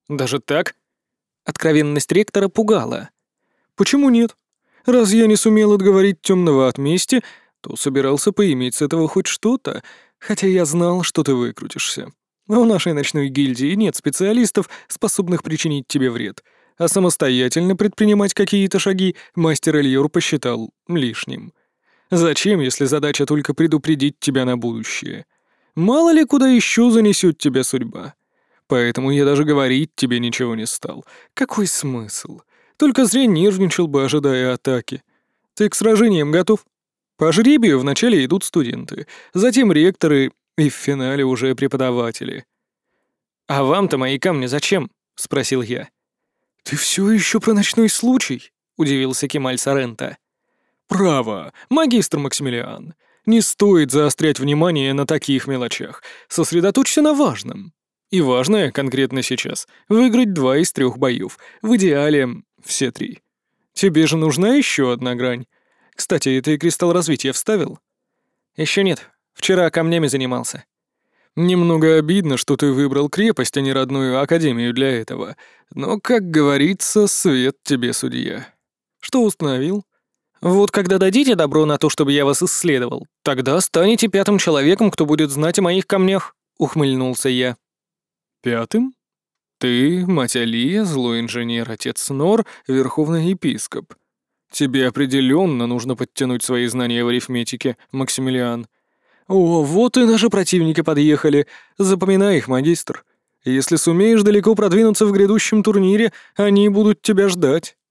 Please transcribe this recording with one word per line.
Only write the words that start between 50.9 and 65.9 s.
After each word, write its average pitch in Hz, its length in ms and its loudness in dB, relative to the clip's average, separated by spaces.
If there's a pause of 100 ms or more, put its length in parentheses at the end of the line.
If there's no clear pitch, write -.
магистр 247 500 0
Максимилиан, 131 760 -8 (320)
не 220 160 4
стоит 180 480 2
заострять 147 500 0
внимание 143 540 0
на 139 120 -2
таких 143 400 -2
мелочах. 123 560 -8 (260)
Сосредоточься 196 760 0
на 302 120 2
важном. 196 580 -4 (380)
И 190 100 0
важное 139 500 2
конкретно 131 520 -2
сейчас — - 440 -8 (220)
выиграть 233 440 4
два 135 260 0
из 180 140 0
трёх 127 260 -2
боёв, 123 400 -4 (240)
в 226 140 2
идеале — 147 520 2 (340)
все - 300 -4
три. - 280 -12 (520)
Тебе 160 340 2
же 156 100 -2
нужна 160 380 2
ещё 147 360 0
одна 123 260 -4
грань. 123 300 -6 (480)